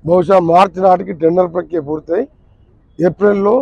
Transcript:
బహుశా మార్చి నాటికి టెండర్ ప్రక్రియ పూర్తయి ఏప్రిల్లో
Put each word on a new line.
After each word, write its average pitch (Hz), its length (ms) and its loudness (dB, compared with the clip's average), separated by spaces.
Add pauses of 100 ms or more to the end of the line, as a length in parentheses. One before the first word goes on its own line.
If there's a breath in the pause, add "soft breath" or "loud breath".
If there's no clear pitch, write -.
బహుశా 180 280 2 (140)
మార్చి 180 360 2
నాటికి 185 360 0
టెండర్ 175 320 0
ప్రక్రియ 170 340 -6
పూర్తయి 156 360 -6 (840)
ఏప్రిల్లో 202 540 0